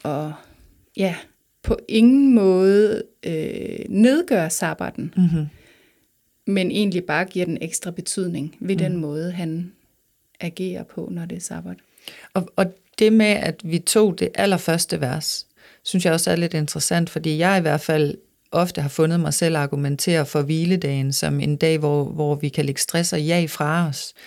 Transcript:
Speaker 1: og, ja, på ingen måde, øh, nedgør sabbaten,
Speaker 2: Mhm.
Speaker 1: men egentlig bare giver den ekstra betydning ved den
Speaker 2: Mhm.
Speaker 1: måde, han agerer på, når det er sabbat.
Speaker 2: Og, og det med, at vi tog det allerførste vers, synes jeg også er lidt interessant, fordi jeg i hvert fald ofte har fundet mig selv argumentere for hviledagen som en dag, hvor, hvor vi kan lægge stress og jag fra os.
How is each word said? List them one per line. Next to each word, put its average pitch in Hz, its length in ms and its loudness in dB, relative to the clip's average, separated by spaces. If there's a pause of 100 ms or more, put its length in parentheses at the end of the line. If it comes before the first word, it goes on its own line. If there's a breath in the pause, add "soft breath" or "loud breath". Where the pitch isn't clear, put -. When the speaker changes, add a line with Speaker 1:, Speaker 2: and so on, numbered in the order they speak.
Speaker 1:
og, 151 300 -4 (640 soft breath)
ja, 190 180 0 (480)
på - 160 -2 (100)
ingen 254 460 6
måde, 196 680 4 (200)
øh, - 560 -6 (100)
nedgør 233 600 4
sabbaten, - 680 -6
Speaker 2:
Mhm. 165 300 2 (1000 soft breath)
Speaker 1:
men 190 240 0
egentlig 185 340 0
bare 156 200 -2
giver 185 220 -4
den 165 140 -4
ekstra 165 300 -8
betydning 170 720 -6
ved 185 160 -2
den - 160 0
Speaker 2:
Mhm. 175 80 -2
Speaker 1:
måde, 156 320 -6
han 175 400 -6 (680)
agerer 180 420 -8
på, - 300 -10
når 170 140 -8
det 175 100 -10
er 180 40 -12
sabbat. 175 360 -12 (580 loud breath)
Speaker 2:
Og, 180 220 -2
og 190 180 0 (240)
det 220 140 6
med, 214 140 6
at - 380 0
vi 165 140 -2
tog 180 400 2
det 180 160 0
allerførste 175 640 0
vers, 143 460 -4 (360 soft breath)
synes 180 220 0
jeg 170 80 4
også 165 180 0
er 165 60 2
lidt 170 180 -2
interessant, 160 560 -2
fordi 160 280 -2
jeg 185 200 2
i - 40 4
hvert 151 180 0
fald 151 340 0 (380)
ofte 175 280 0
har 143 80 -2
fundet 165 320 2
mig 151 140 -2
selv 165 220 0
argumentere 143 720 0
for 147 160 0
hviledagen 151 720 0
som 143 280 -2
en 147 160 0
dag, 160 220 2
hvor, 147 260 0
hvor 147 300 -2
vi 147 140 -2
kan 143 160 -2
lægge 139 160 -4
stress 170 320 -2
og 156 140 -2
jag 165 240 0
fra 160 380 0
os. - 260 -8 (120)